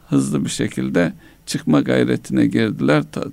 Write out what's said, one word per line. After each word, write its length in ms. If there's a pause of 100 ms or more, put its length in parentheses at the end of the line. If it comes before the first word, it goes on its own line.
hızlı 360
bir 40
şekilde 640 (320)
çıkma 360
gayretine 640
girdiler. 640
Ta-, 220